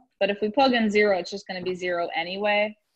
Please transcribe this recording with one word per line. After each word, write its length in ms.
But 100
if 100
we 100
plug 220
in 160
zero, 300
it's 140
just 160
gonna 160
be 100
zero 400
anyway. 640